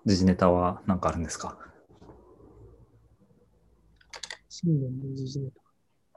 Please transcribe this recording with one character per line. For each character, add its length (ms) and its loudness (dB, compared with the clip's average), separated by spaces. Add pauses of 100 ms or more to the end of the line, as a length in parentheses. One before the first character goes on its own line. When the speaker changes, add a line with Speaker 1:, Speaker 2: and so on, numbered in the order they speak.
Speaker 1:
時 140 4
事 60 4
ネ 100 6
タ 160 4
は 360 2
何 120 2
か 120 0
あ 20 -4
る 60 -4
ん 40 -4
で 80 -6
す 80 -12
か？ 180 -10 (3000)
Speaker 2:
新 320 -2
年 180 -6
の 160 -10
時 120 -8
事 140 -8
ネ 100 -8
タ。 100 -20 (560)